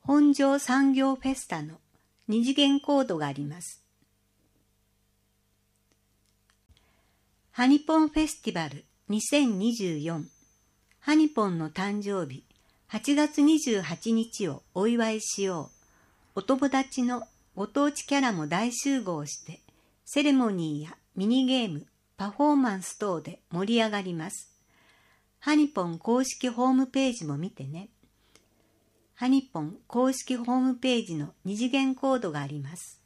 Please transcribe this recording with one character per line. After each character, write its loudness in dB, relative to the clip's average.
本 4
庄 2
産 2
業 2
フ -12
ェ -2
ス -12
タ -6
の -12
二 2
次 0
元 4
コ 2
ー 2
ド -2
が -2
あ -4
り -6
ま -10
す。 -18
ハ 0
ニ 6
ポ 2
ン 4
フ 0
ェ 2
ス -8
テ -4
ィ -10
バ -4
ル -14
二 0
千 2
二 0
十 -4
四。 -6
ハ 0
ニ 6
ポ 0
ン -2
の -4
誕 -4
生 -4
日、 -14
八 -2
月 2
二 6
十 0
八 -4
日 -2
を -8
お 0
祝 0
い -4
し -6
よ -4
う。 -4
お -12
友 0
達 -2
の -2
ご -6
当 0
地 -12
キ -2
ャ 4
ラ 2
も -4
大 -2
集 -2
合 -6
し -12
て、 -18
セ -2
レ 4
モ 4
ニ -4
ー -16
や -20
ミ -2
ニ 4
ゲ 0
ー -6
ム、 -10
パ -6
フ -2
ォ 6
ー 6
マ 2
ン -8
ス -12
等 -2
で -16
盛 0
り 4
上 0
が -4
り -6
ま -6
す。 -16
ハ 0
ニ 6
ポ -2
ン -6
公 0
式 -4
ホ 0
ー 4
ム 4
ペ 0
ー -6
ジ -10
も -4
見 -6
て -14
ね。 -12
ハ -2
ニ 4
ポ -10
ン -8
公 0
式 -6
ホ -6
ー 0
ム 0
ペ 0
ー -4
ジ -8
の -6
二 -6
次 -2
元 0
コ 0
ー -2
ド -6
が -6
あ -6
り -8
ま -12
す。 -20